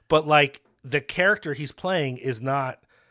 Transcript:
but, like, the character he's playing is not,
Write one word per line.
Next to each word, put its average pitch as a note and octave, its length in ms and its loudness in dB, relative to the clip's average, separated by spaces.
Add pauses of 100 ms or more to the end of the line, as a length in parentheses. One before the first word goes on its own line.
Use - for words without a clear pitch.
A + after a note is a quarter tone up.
but, D#3 200 4
like, D3 360 4 (220)
the C#3 160 -2
character F3+ 540 -2
he's C3+ 180 -8
playing D3+ 460 -4
is B2 220 -6
not, C3 380 -4 (320)